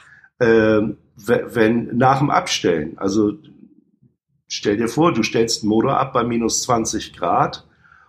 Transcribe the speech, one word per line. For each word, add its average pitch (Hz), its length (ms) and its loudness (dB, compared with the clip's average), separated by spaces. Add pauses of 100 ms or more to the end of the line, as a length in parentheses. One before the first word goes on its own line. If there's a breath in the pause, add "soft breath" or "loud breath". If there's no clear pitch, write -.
(400 soft breath)
ähm, 110 580 2 (180)
we-, - 380 -2
wenn, 117 420 0
nach 131 220 4
dem 139 120 0
Abstellen. - 680 -2
Also 104 340 0 (1160)
stell - 280 -2
dir 117 120 -2
vor, 156 240 2
du 113 100 -2
stellst 113 400 -2
den 107 60 -2
Motor 113 300 2
ab 135 140 -2
bei 120 120 0
minus 117 380 -2
zwanzig 113 540 -4
Grad 107 500 -4 (420 soft breath)